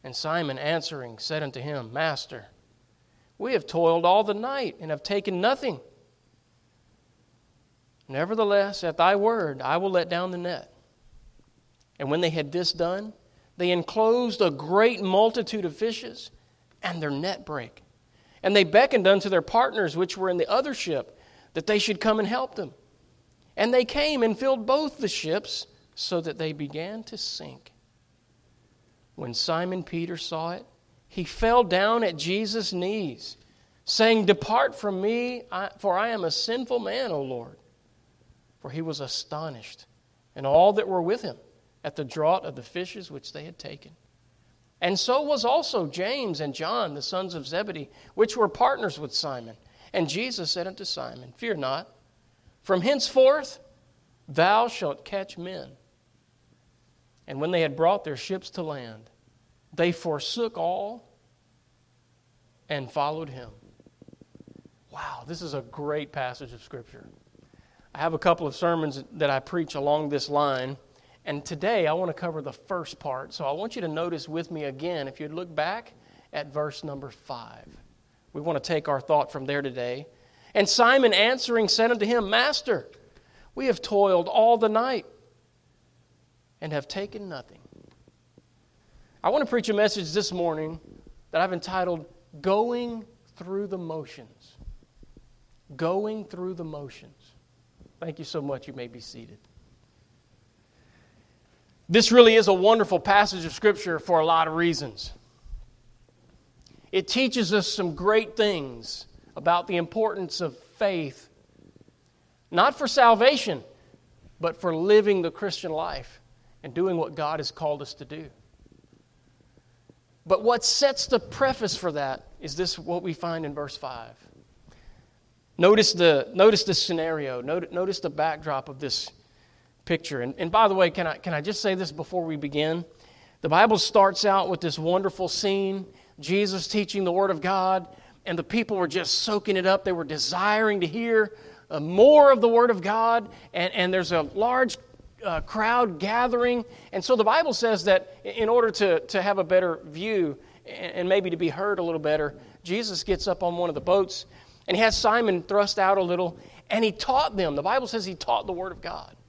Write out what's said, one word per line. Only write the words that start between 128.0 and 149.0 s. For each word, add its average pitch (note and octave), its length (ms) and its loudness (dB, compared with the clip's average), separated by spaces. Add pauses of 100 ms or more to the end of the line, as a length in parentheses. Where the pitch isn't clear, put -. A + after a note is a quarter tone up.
the D#3+ 100 -4
backdrop D3+ 580 -4
of C3+ 120 -16
this - 300 -6 (720)
picture. D#3+ 380 -4
And, C3 160 -6
and E3 120 -4
by G#3+ 160 4
the G3 80 2
way, F#3 160 4
can F3 160 -4
I, D#3 120 -4
can F3 160 -6
I D3 60 -2
just F#3+ 200 -6
say G3 140 0
this F3+ 180 -6
before E3 320 -6
we D#3+ 120 -6
begin? D3+ 480 -2 (580)
The - 60 -4
Bible G3 280 6
starts G3 480 4
out G3 240 4
with F3 120 -2
this E3 180 -4
wonderful F3+ 500 0
scene, G3 580 -2 (320)
Jesus F#3 480 0
teaching G3+ 380 -2
the F3 80 0
Word F#3+ 180 2
of D#3+ 120 -2
God, F#3 440 0 (380)
and E3+ 140 -4
the E3 40 -4
people A3 360 -2
were F3 100 2
just E3 340 -2
soaking G#3 360 0
it F3+ 80 0
up. F#3+ 180 4
They F#3+ 80 0
were E3+ 120 -2
desiring G3+ 760 0
to F3 60 0
hear, A3 500 0 (340)
uh, D3+ 100 -4
more C4+ 520 10
of A#3 80 6
the A#3 80 6
Word A#3 220 6
of F#3+ 100 0
God, A3+ 480 0 (240)
and, F3+ 220 -2
and F#3 180 0
there's F3+ 200 0
a E3 100 2
large, A#3+ 560 0 (460)
uh, E3 160 -2
crowd A3 580 0
gathering. A#3+ 640 0 (280)
And F#3+ 120 -4
so B3+ 120 4
the A3 80 4
Bible C#4+ 280 4
says A3 320 0
that F#3 400 4
i-, G3+ 40 -8
in G#3+ 200 -2
order A3+ 240 4
to, F3+ 280 4